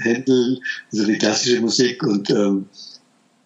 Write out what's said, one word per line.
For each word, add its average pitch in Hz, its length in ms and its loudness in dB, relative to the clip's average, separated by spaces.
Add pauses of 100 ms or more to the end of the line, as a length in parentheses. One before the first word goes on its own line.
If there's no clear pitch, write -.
Händel, 127 580 0 (320)
also 107 140 -2
die 107 100 2
klassische 110 440 0
Musik 123 420 0
und, 101 280 0
ähm, 101 360 0 (800)